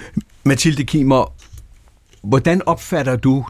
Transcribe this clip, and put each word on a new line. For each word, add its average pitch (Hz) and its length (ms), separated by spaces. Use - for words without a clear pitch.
Mathilde 139 400
Kimer, 131 500
hvordan 135 420
opfatter 143 500
du 131 340